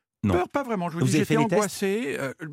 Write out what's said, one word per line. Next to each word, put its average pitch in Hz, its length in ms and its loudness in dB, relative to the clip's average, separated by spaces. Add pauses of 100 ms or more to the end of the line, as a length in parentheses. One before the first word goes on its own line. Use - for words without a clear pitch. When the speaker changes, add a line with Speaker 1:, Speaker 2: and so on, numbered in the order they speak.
(240)
Speaker 1:
Non. 101 120 4
Speaker 2:
Peur, 359 140 0
pas 285 140 -2
vraiment. 208 260 -4
Je 156 40 -8
vous 165 60 -6
Speaker 1:
Vous 131 80 4
Speaker 2:
dis, 123 80 2
Speaker 1:
avez 156 100 4
Speaker 2:
j'étais - 80 0
Speaker 1:
fait - 60 4
les - 80 4
tests ? 185 60 0
Speaker 2:
angoissé. 208 680 0
Euh, 135 140 -6 (200)